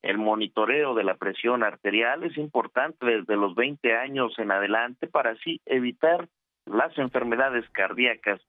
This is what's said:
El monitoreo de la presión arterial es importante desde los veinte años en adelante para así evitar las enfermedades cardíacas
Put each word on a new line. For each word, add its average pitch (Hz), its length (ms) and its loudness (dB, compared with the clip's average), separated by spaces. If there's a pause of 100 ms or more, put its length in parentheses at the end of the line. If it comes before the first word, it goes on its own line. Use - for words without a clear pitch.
El 98 160 -2
monitoreo 107 760 0
de 113 80 0
la 95 120 0
presión 117 500 -2
arterial 110 580 0
es 170 140 -6
importante 147 680 -2
desde 107 320 2
los 98 200 0
veinte 123 400 0
años 127 420 -2
en 104 140 0
adelante 110 560 0
para 127 220 0
así 160 360 -8
evitar 156 640 0 (360)
las 123 320 0
enfermedades 123 760 0
cardíacas 101 800 0